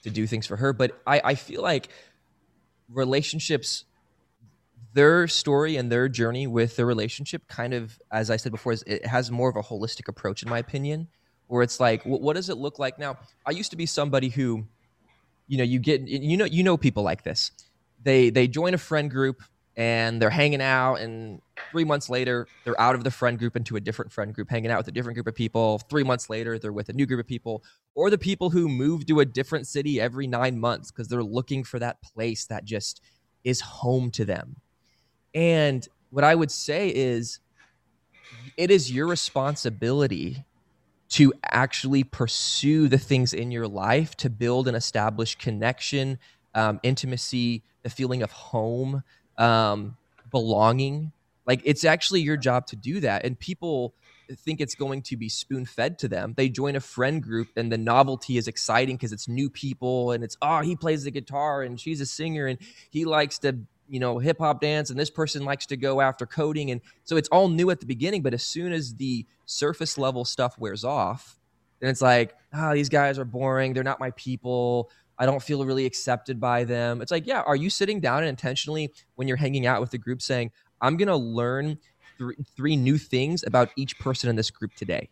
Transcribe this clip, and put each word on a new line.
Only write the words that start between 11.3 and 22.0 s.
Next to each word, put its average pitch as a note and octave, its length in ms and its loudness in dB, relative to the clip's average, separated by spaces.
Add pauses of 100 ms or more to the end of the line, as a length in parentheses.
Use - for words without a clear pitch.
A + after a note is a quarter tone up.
where B2 160 4
it's - 160 -2
like, A#2 240 4
wh-, C3 180 -2
what D3+ 140 0
does F3+ 140 -6
it E3 80 -4
look C#3 200 -6
like? C3+ 220 -4
Now, C#3 180 -8 (300)
I C#3+ 40 -2
used F#3 200 -4
to E3+ 60 -14
be E3 100 -4
somebody C#3 420 0
who, A2+ 380 0 (800)
you C3+ 100 -2
know, B2+ 60 4
you B2 160 2
get, C3+ 220 2
y-, C3+ 200 -6
you D#3 160 2
know, G#3 80 2
you E3+ 160 0
know F3+ 160 4
people B2 240 2
like F2+ 220 -2
this. - 280 -4 (520)
They, C3 260 6
they B2 180 4
join E3 280 0
a - 20 0
friend D3 320 -2
group, C3+ 320 -2 (340)
and A2+ 460 0
they're A2 80 6
hanging C#3+ 320 2
out, C3 340 2
and A2+ 460 -10 (300)
three E3 140 0
months C#3+ 240 0